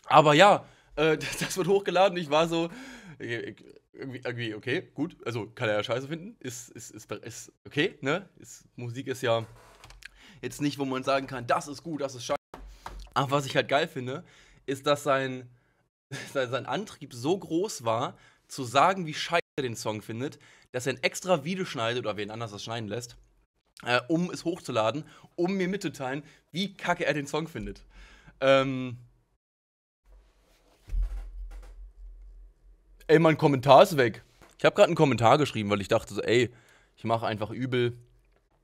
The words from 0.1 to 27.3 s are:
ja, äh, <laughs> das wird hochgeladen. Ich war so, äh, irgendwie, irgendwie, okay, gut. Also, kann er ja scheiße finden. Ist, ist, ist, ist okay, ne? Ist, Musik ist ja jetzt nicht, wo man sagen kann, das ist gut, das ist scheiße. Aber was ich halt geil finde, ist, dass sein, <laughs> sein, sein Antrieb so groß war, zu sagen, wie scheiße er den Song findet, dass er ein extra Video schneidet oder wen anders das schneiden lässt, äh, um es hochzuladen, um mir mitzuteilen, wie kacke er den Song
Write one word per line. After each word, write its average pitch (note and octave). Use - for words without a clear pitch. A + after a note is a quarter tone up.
ja, F3
äh, D#3
<laughs> -
das -
wird F3+
hochgeladen. F#3+
Ich E3
war D#3+
so, E3
äh, A#2
irgendwie, C3
irgendwie, A#2
okay, B2
gut. D#3+
Also, A2+
kann A2+
er G#2
ja G#2
scheiße C3
finden. E3+
Ist, -
ist, -
ist, -
ist -
okay, D3
ne? D#3+
Ist, -
Musik B2
ist B2
ja A2+
jetzt C3
nicht, D3
wo C#3+
man C3
sagen C3+
kann, B2
das E3
ist C#3
gut, D3+
das B2+
ist A#2+
scheiße. C#3+
Aber C3
was C#3+
ich C3
halt B2+
geil D3+
finde, C3+
ist, C3+
dass C#3+
sein, C3
<laughs> C3
sein, B2+
sein B2
Antrieb D3
so C3
groß E3+
war, A#2+
zu C3+
sagen, E3
wie D3+
scheiße -
er D3
den A#2
Song G#2+
findet, A#2+
dass B2
er C3+
ein A#2+
extra F3
Video F#3
schneidet A#2+
oder G2+
wen G2+
anders A2
das G2+
schneiden A2+
lässt, -
äh, B2
um E3+
es -
hochzuladen, B2+
um F3
mir F#3
mitzuteilen, C#3+
wie G3
kacke F3
er D3
den C#3+
Song D#3